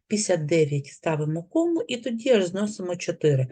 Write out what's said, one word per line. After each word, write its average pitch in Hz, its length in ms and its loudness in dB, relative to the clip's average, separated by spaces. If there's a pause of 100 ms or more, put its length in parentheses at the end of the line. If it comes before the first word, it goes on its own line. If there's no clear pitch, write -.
після 202 300 0
дев'ять 151 500 0
ставимо 156 560 -4
кому 330 440 0
і 247 100 -4
тоді 233 320 -4
аж 214 160 6
зносимо 190 500 -4
чотири. 147 560 0